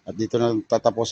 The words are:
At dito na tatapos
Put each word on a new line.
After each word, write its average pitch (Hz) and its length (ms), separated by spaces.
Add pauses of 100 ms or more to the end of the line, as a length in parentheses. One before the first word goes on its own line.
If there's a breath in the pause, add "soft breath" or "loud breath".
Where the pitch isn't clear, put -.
At - 80
dito 110 240
na 120 240
tatapos 113 520